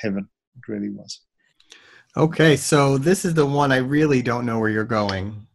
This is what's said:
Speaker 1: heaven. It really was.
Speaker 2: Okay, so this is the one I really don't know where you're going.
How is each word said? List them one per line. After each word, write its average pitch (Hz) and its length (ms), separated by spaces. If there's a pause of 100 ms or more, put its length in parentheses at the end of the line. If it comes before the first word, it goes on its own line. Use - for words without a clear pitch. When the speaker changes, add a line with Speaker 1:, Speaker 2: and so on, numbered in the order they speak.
Speaker 1:
heaven. 98 260 (300)
It 123 120
really 104 200
was. - 320 (960)
Speaker 2:
Okay, 160 400
so 139 400
this 170 260
is 170 120
the 151 100
one 143 260
I 127 60
really 139 440
don't 120 240
know 113 140
where 110 100
you're 107 140
going. 104 720